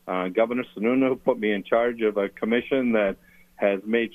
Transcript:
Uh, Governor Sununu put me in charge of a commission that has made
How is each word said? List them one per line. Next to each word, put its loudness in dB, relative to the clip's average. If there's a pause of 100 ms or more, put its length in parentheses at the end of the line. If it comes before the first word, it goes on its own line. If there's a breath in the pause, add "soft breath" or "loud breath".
Uh, -2
Governor 0 (120)
Sununu 0
put 0
me 0
in -2
charge 0
of 2
a 0
commission -2
that 0 (400 soft breath)
has 0
made 0